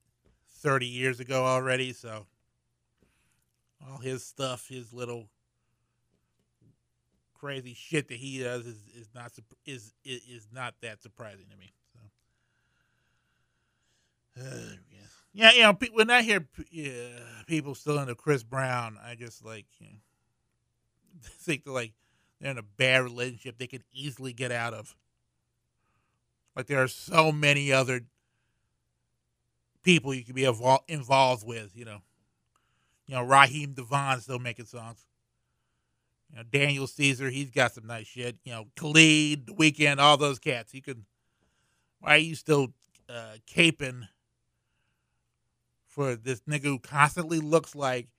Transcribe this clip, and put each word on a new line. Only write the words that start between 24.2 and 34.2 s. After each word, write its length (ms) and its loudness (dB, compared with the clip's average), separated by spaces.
get 200 -6
out 200 -4
of. 220 -16
Like, 140 -10
there 140 0
are 60 2
so 440 2
many 400 2
other 300 2
people 320 4
you 80 -8
could 140 -18
be 60 -2
evol-, 440 4
involved 580 0
with, 300 -14
you 100 -20
know. 180 -18
You 100 -10
know, 60 -2
Raheem 500 6
Devon's 500 -2